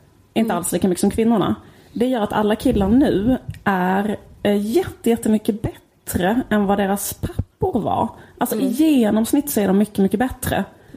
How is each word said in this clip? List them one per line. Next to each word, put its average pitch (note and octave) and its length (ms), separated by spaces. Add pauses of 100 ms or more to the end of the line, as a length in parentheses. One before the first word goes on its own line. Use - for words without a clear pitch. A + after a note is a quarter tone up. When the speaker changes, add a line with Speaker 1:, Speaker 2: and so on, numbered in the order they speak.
(340)
Speaker 1:
Inte A3+ 160
Speaker 2:
Mm. F3 60
Speaker 1:
alls E3+ 160
lika F#3 160
mycket F3+ 120
som G3+ 100
kvinnorna. A3 440 (380)
Det A3+ 140
gör B3+ 140
att G3+ 120
alla G#3 240
killar G3+ 320
nu A#3 480 (280)
är, G3 520 (260)
eh, G#3 240
jätte-, A#3 440
jättemycket A3 520
bättre - 880
än G#3 160
vad G3 120
deras G3 360
pappor - 680
var. C#3+ 280 (300)
Alltså, - 180
Speaker 2:
Mm. C4 100
Speaker 1:
i B3 40
genomsnitt C#4 800
så G#3+ 100
är G3 80
de F#3+ 100
mycket, G#3 200
mycket G3 220
bättre. - 440 (320)